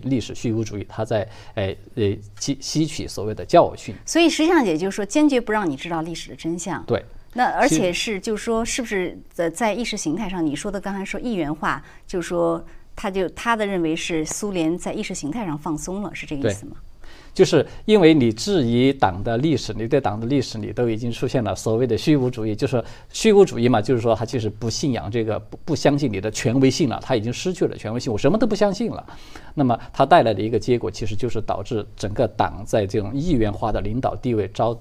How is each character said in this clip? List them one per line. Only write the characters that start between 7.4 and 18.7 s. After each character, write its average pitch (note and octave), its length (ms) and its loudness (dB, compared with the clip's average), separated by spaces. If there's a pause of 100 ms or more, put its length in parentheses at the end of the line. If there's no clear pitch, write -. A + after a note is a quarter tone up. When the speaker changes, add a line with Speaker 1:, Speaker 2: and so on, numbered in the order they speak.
Speaker 2:
而 F3+ 160 2
且 - 80 2
是， D#4 60 4
Speaker 1:
其 F3+ 120 2
实 G3 260 -4
Speaker 2:
就 G#3+ 180 -4
是 G3 60 -10
说， A3+ 200 0
是 A#3 180 -4
不 A#3 60 -6
是 F3+ 300 -2 (120)
在， E3+ 200 -2
在 G#3 240 0
意 A#3 100 -4
识 G#3+ 140 -4
形 D#3 180 -2
态 C#3+ 140 -4
上， E3+ 160 -2
你 C#3+ 100 -2
说 G3+ 160 -6
的 G3 80 -4
刚 G3 140 -6
才 G3 100 -6
说 G3 160 -8
一 A#3+ 140 -4
元 D#3 200 -2
化， D#3+ 300 -4 (240)
就 F#3 140 -4
是 E3 60 -8
说， E3+ 360 0 (320)
他 - 140 -6
就， F#3 200 0
他 - 260 -2
的 G#3+ 100 0
认 G3 160 -2
为 D#3+ 140 0
是 E3 280 -2
苏 G#3 280 -6
联 E3+ 260 0
在 F#3 160 -6
意 F#3 80 -6
识 G3 120 -6
形 D3 180 -6
态 A3 140 -6
上 D3+ 120 -4
放 D3+ 200 -4
松 F#3 240 -8
了， G3+ 120 -8
是 - 120 -10
这 D3+ 120 -6
个 B2 120 0
意 G2+ 40 0
思 G2+ 120 -10
吗？ - 80 -14
Speaker 1:
对。 - 60 -14 (540)
就 F#3+ 100 6
是 D3+ 220 4 (200)
因 G#3+ 140 6
为 D#3+ 140 10
你 B2 180 6
质 - 300 0
疑 B2 320 4